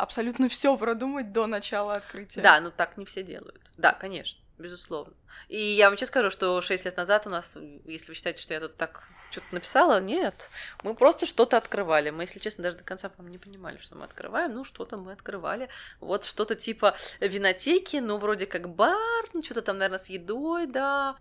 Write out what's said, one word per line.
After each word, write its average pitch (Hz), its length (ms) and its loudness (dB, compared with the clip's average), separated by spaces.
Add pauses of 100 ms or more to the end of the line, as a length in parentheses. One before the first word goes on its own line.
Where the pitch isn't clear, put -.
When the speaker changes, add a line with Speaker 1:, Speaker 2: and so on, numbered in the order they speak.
Speaker 1:
абсолютно 240 460 0
всё 277 280 2
продумать 233 560 -4
до 220 140 2
начала 208 520 -2
открытия? - 440 -12
Speaker 2:
Да, 160 200 10
но 170 100 -8
так - 260 -4
не 196 80 -12
все - 160 -12
делают. - 400 -16 (160)
Да, 165 160 6
конечно, - 460 -10 (180)
безусловно. 175 560 -12 (360)
И - 80 -8
я 208 320 8
вам 202 80 -2
честно 254 100 -4
скажу, 220 220 2
что 180 320 0
шесть 185 240 -2
лет 185 120 -6
назад 202 300 2
у - 20 -10
нас, 175 260 -8 (300)
если 160 260 -14
вы 160 40 -14
считаете, - 260 -6
что - 120 -8
я 156 60 -4
тут 160 180 -10
так - 260 -8 (280)
что-то - 200 -14
написала, 247 500 6
нет. 226 480 -4 (340)
Мы 214 120 -4
просто 320 300 6
что-то - 320 4
открывали. 160 540 2
Мы, 160 120 -6
если 185 160 -12
честно, 180 240 -10
даже 175 140 -4
до - 60 -20
конца, 185 260 -10
по-моему, 175 240 -20
не 185 60 -18
понимали, 190 380 -16
что - 180 -20
мы - 100 -14
открываем. - 480 -4
Ну, 254 100 -10
что-то - 340 -12
мы 185 160 -14
открывали. 202 540 -8 (320)
Вот 208 260 -4
что-то 220 300 -2
типа 208 400 2 (260)
винотеки, 202 800 2
ну, 208 160 -2
вроде 208 280 -2
как 175 240 -6
бар, 427 640 2
ну, 330 100 -4
что-то 226 180 -8
там, 196 160 -2
наверное, 190 220 0
с - 100 -16
едой, 269 580 -4
да. 269 540 0